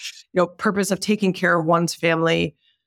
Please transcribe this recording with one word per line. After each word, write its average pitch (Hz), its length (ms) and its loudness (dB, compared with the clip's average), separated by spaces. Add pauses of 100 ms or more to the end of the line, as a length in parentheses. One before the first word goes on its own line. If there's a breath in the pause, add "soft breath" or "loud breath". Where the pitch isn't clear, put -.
(340 loud breath)
you 185 80 -4
know, 175 60 4
purpose 190 440 -2
of 190 100 -2
taking 208 340 0
care 175 240 2
of 160 80 -2
one's 170 280 2
family, 165 600 0 (300)